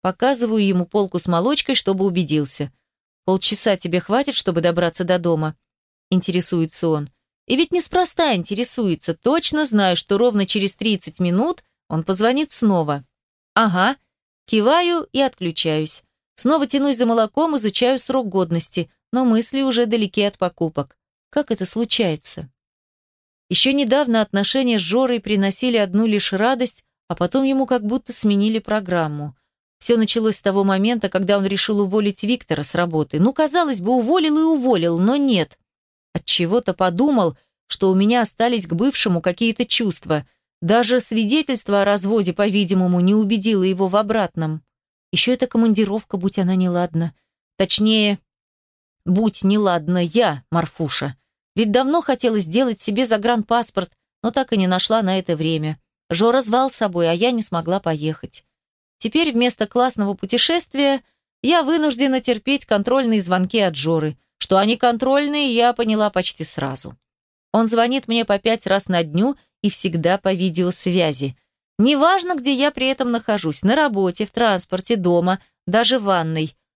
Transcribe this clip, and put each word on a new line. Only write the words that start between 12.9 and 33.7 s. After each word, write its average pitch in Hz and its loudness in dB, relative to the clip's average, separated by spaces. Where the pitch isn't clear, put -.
«Ага». 208 2
Киваю 320 2
и 262 -2
отключаюсь. 160 -4
Снова 285 0
тянусь 277 0
за 233 2
молоком, 233 0
изучаю 240 0
срок 262 -2
годности, 175 -2
но 254 0
мысли 233 0
уже 240 0
далеки 214 0
от 202 -2
покупок. 165 -4
Как - -2
это 220 -4
случается? 180 -2
Еще 254 2
недавно 262 2
отношения 220 0
с 185 -2
Жорой 240 0
приносили 208 0
одну 202 0
лишь 208 0
радость, 240 -2
а 170 -6
потом 262 0
ему 269 2
как 240 -2
будто 240 -4
сменили 214 0
программу. 165 -4
Все 233 2
началось 220 0
с - -6
того 196 2
момента, 196 0
когда 196 0
он 196 0
решил 202 0
уволить 202 0
Виктора 202 -2
с - -4
работы. 160 -2
Ну, 220 2
казалось 302 0